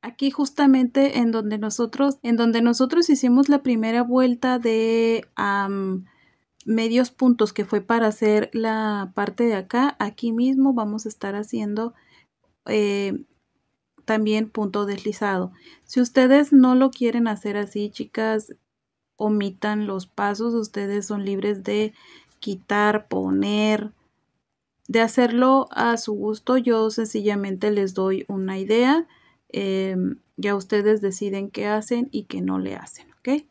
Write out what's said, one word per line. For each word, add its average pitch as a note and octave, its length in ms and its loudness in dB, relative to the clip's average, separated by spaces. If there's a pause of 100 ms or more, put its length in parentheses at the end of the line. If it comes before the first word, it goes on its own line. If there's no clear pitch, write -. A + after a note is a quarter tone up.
Aquí C4+ 300 -4
justamente C4+ 840 2
en A#3 140 2
donde G#3+ 260 -2
nosotros, A#3 640 -2
en A#3 160 0
donde A#3 240 2
nosotros B3+ 480 2
hicimos C4+ 400 4
la C#4+ 120 4
primera A#3 420 0
vuelta B3+ 560 2
de, A3+ 760 0
am, G3 720 -2 (600)
medios A3+ 460 0
puntos, A#3 400 2
que G3+ 140 -4
fue G3+ 160 -2
para A3+ 260 0
hacer G#3+ 460 2
la A3 640 -4
parte G3+ 280 -2
de A#3 120 2
acá, A#3+ 440 -2
aquí G#3+ 320 -4
mismo C4 420 2
vamos G#3+ 320 -4
a G#3+ 40 -8
estar G3 260 -8
haciendo, G#3+ 580 -6 (760)
eh, G3+ 580 -2 (800)
también G#3+ 440 0
punto G#3 360 -4
deslizado. G3 680 -4 (320)
Si - 160 -4
ustedes C4+ 540 4
no B3+ 220 8
lo C4 160 4
quieren A#3 360 -2
hacer G#3 300 -4
así, G#3 320 -4
chicas, A3 680 -6 (600)
omitan G#3 680 -2
los F#3+ 220 -8
pasos. G3+ 460 -4
Ustedes G3+ 540 -4
son G3+ 180 -6
libres G3 380 -4
de G#3 300 -2 (460)
quitar, G#3 680 -2
poner, G#3 840 -2 (960)
de A3+ 140 2
hacerlo B3 720 2
a A#3 260 0
su A3 160 -6
gusto. G#3+ 420 -2
Yo A#3 340 2
sencillamente G#3 840 -2
les G3 220 0
doy F#3+ 360 -2
una F#3+ 280 -6
idea. A#3+ 500 2 (420)
Em, F#3+ 720 -4 (160)
ya G3+ 180 -2
ustedes G#3 460 0
deciden G3 500 -4
qué G#3 160 -8
hacen G#3+ 420 -4
y G#3 140 -8
qué - 180 -10
no F#3 180 -4
le - 180 -8
hacen, - 420 -20
¿ok? D4 320 -4